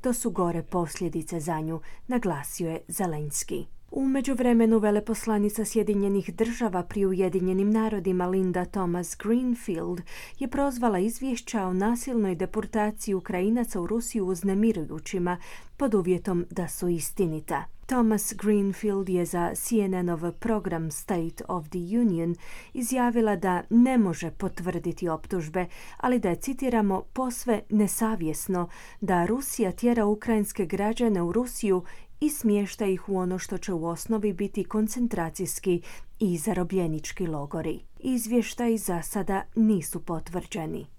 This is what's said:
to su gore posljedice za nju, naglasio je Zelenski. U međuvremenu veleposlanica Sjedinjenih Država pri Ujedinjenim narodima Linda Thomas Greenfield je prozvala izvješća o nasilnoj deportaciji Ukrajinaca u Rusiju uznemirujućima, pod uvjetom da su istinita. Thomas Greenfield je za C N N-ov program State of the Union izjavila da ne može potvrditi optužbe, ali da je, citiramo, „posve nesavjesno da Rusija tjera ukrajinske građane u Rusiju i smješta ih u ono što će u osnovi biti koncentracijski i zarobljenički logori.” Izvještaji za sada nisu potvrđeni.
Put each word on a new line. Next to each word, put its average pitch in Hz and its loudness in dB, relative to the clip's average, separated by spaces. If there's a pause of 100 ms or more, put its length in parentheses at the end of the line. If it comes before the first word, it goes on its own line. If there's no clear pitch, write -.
to 254 2
su 240 0
gore 175 0
posljedice 170 -4
za 156 -2
nju, 160 -4 (280)
naglasio 175 -2
je 160 -6
Zelenski. 156 -4 (260)
U 269 0
međuvremenu 240 6
veleposlanica 208 2
Sjedinjenih 202 2
Država 226 0
pri 196 0
Ujedinjenim 185 2
narodima 196 2
Linda 185 2
Thomas 175 -2
Greenfield 208 0 (380)
je 277 -2
prozvala 247 2
izvješća 226 -2
o 180 0
nasilnoj 214 0
deportaciji 208 -2
Ukrajinaca 202 0
u 170 -4
Rusiju 196 -2
uznemirujućima, 185 0 (400)
pod 247 2
uvjetom 175 2
da 170 -4
su - -4
istinita. 160 -2 (220)
Thomas 220 2
Greenfield 196 2
je 180 2
za 175 0
C - -2
N 190 2
N-ov 175 -2
program 185 -2
State - -4
of 156 -4
the 185 -6
Union 175 2 (400)
izjavila 233 2
da 180 2
ne 247 8
može 175 2
potvrditi 175 -4
optužbe, 165 -2 (300)
ali 247 2
da 208 2
je, 170 2
citiramo, 233 2 (100)
„posve 240 0
nesavjesno 185 2 (320)
da 180 4
Rusija 269 0
tjera 240 4
ukrajinske 208 2
građane 202 2
u 170 0
Rusiju 208 2 (360)
i 294 2
smješta 208 2
ih 185 0
u 196 0
ono 185 0
što 190 -6
će - -4
u 165 -2
osnovi 202 0
biti 202 -2
koncentracijski 190 0 (360)
i 180 2
zarobljenički 175 0
logori.” 156 -4 (180)
Izvještaji 233 0
za 175 -2
sada 196 -2 (120)
nisu 208 2
potvrđeni. 165 -6 (120)